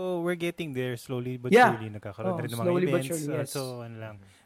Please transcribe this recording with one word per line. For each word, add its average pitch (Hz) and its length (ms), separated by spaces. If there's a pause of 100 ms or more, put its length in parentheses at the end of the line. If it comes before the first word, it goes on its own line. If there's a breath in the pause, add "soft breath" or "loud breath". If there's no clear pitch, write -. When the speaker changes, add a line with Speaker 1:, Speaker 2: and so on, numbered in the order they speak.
(220)
Speaker 1:
we're 175 160
getting 170 340
there, 127 240
slowly 127 400
but 123 140
Speaker 2:
Yeah. 220 240
Speaker 1:
surely. 110 160
Nagkakaroon 107 440
Speaker 2:
Oh, 170 60
Speaker 1:
rin 120 80
ng 117 120
mga - 60
Speaker 2:
slowly 180 200
but - 80
Speaker 1:
events, 170 160
Speaker 2:
surely, 156 200
Speaker 1:
ah, - 100
Speaker 2:
yes. 131 100
Speaker 1:
so 143 120 (200)
ano 117 160
lang. 110 180 (300 soft breath)